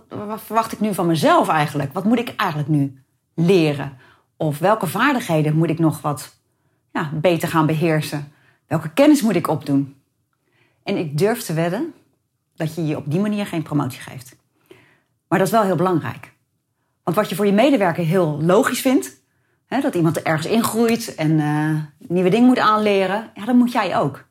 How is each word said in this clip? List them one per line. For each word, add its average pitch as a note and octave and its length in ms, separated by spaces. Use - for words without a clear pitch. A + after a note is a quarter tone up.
wat G#3 320
verwacht A3+ 320
ik - 80
nu G#3+ 140
van F3+ 120
mezelf G3+ 420
eigenlijk? D3 440
Wat F#3+ 120
moet A#3 140
ik A#3+ 180
eigenlijk D3+ 340
nu C#3 320
leren? D#3 640
Of D3 220
welke G3 280
vaardigheden E3 680
moet E3 140
ik E3 80
nog D#3+ 220
wat, - 360
ja, E3+ 220
beter E3 340
gaan D#3 180
beheersen? D#3 680
Welke D#3+ 240
kennis C#4+ 320
moet G#3 140
ik D#3+ 120
opdoen? C#3 480
En G3+ 140
ik D3+ 220
durf G#3+ 240
te - 100
wedden F3 420
dat D#3+ 200
je E3 120
je D3+ 100
op D3 140
die E3+ 100
manier G#3 260
geen E3 160
promotie C#3 380
geeft. - 360
Maar F3 100
dat F#3 100
is G3 60
wel A3+ 100
heel F#3 120
belangrijk. E3+ 560
Want F3 140
wat G#3 120
je F#3+ 60
voor G3 120
je G3+ 60
medewerker G3 520
heel D#3 380
logisch G3+ 380
vindt, C#4 420
hè, A#3+ 140
dat C#4+ 140
iemand E3 220
er - 80
ergens D#3+ 280
ingroeit A3+ 640
en, D#3 260
eh, D3+ 680
nieuwe F3+ 220
dingen A#3+ 160
moet B3+ 120
aanleren, G#3 760
ja, G3 100
dat B3 100
moet A#3+ 180
jij G#3+ 260
ook. D#3 320